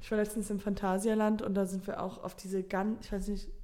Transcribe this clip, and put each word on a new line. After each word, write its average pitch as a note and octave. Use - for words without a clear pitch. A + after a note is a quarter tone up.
Ich -
war A3
letztens G#3+
im G3
Phantasialand G#3+
und G3
da G3
sind F#3
wir -
auch F#3
auf -
diese F#3+
ganz, G3
ich -
weiß G3
nicht G3+